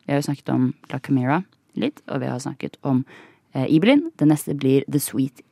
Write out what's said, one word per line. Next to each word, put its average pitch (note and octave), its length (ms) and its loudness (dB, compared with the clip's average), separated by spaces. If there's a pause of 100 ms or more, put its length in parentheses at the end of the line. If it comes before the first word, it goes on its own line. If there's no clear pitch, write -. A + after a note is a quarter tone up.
vi C#3+ 80 -4
har C#3+ 80 2
jo C#3+ 80 -6
snakket C#3 240 -6
om B2+ 140 2 (260)
La C3+ 80 -6
Chimera C3+ 380 0 (380)
litt, A3 320 -4
og C#3 120 -6
vi C3 80 -4
har B2 120 -6
snakket C3+ 440 -10
om, C3+ 180 2 (520)
eh, C3 140 -2
Ibelin. C4 480 4
Det D3+ 120 4
neste D3+ 280 0
blir C3+ 300 2
The C#3+ 140 -2
Sweet - 400 -4 (120)